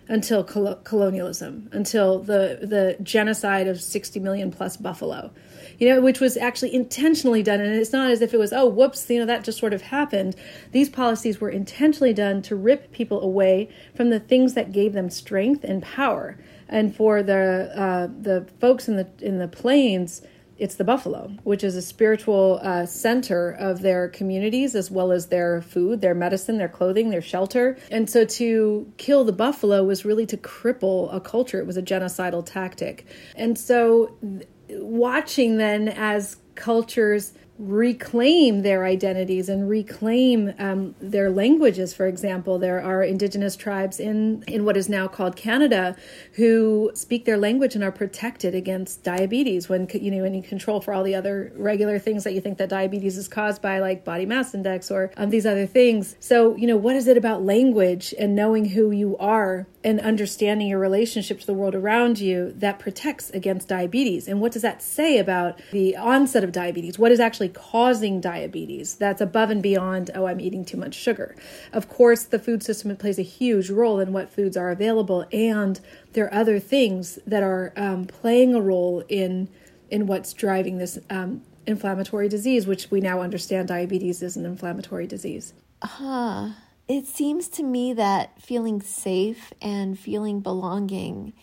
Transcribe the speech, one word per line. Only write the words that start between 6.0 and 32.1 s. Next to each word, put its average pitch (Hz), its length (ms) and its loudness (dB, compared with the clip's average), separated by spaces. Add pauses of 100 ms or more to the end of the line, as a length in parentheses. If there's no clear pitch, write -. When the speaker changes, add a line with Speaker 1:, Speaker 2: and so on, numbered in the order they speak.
Speaker 1:
which 262 180 4
was 254 160 4
actually 240 400 -4
intentionally 254 640 2
done. 202 200 2
And 208 120 -2
it's 226 200 0
not 262 180 2
as 226 100 4
if 233 120 2
it 233 40 4
was, 208 140 2
"Oh, 254 160 4
whoops, 240 420 2
you 240 100 2
know, 226 60 0
that 226 200 -2
just 226 120 -6
sort 214 160 -2
of 190 80 -4
happened." 208 540 -4 (380)
These 269 160 4
policies 226 500 -2
were 208 100 -4
intentionally 254 640 2
done 196 300 0
to 208 140 -6
rip 226 340 2
people 214 300 -4
away 190 480 2 (260)
from 240 140 2
the 220 100 2
things 254 340 4
that 202 200 -4
gave 202 200 2
them 185 160 -4
strength 208 540 -2
and 190 180 -4
power. - 560 -4 (300)
And 214 280 0
for 214 280 4
the, 190 520 0
uh, 185 320 0 (140)
the 185 260 -2 (120)
folks 247 300 4
in 214 60 0
the, 190 120 -4 (120)
in 196 200 -4
the 175 80 -4
plains, 208 760 2 (360)
it's - 180 -6
the 185 100 -2
buffalo, 190 580 -2
which 202 200 0
is 185 120 -2
a 180 60 -6
spiritual, 202 840 2
uh, 175 220 -2
center 196 680 -2
of 190 300 -4
their 180 260 2
communities, 214 680 -2
as 196 160 -2
well 185 200 0
as 180 160 0
their 175 340 0
food, 185 380 -2
their 185 140 2
medicine, 190 460 -2
their 175 100 -2
clothing, 196 400 0
their 175 120 -2
shelter. 240 560 0 (120)
And 220 200 -2
so 233 140 6 (160)
to 220 480 0 (100)
kill 277 280 4
the 208 80 2
buffalo 202 500 2
was 190 220 -2
really 214 220 0
to 214 100 -6
cripple 190 760 -2
a 185 60 -6
culture. 226 400 -4
It 180 80 -6
was 180 100 -6
a 185 40 -4
genocidal 180 640 -4